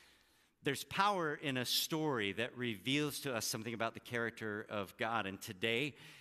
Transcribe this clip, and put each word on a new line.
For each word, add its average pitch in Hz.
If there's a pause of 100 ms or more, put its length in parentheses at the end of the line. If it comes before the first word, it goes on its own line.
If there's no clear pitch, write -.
(640)
There's 139
power 185
in 143
a 123
story 135
that 117
reveals 123
to 135
us 107
something 117
about 113
the 107
character 110
of 101
God. 113
And 95
today, 113 (260)